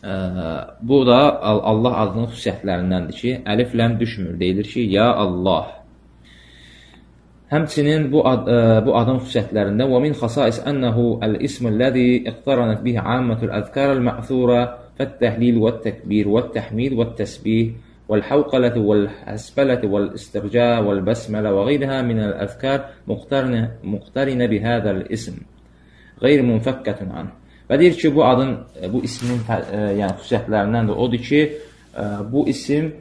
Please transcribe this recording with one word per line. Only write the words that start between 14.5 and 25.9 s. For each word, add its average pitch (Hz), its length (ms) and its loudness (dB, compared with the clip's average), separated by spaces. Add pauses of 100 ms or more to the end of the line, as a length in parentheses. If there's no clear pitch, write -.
fət-təhlil 117 640 0
vət-təkbir 107 720 -2
vət-təhmid 117 640 -2
vət-təsbih 113 760 -2 (340)
vəl-havqaləti 123 720 0
vəl-həsbələti 104 1120 0
vəl-istirca 104 760 -2 (100)
vəl-bəsmələ 107 720 0
və 98 160 2
qeyrihə 135 360 0
minəl 110 360 0
əzkar 131 400 -2 (240)
muqtarinə, 123 580 -2 (200)
muqtarinə 123 680 -2
bihədəl 107 600 0
ism. - 360 -8 (720)